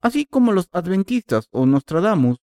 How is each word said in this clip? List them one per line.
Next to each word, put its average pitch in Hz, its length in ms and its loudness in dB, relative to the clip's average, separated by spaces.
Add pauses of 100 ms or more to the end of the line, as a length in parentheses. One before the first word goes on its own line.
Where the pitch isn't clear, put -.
Así 294 240 -2
como 247 260 2
los 190 200 0
adventistas 185 760 -4
o 131 140 -2
Nostradamus, 139 720 0 (140)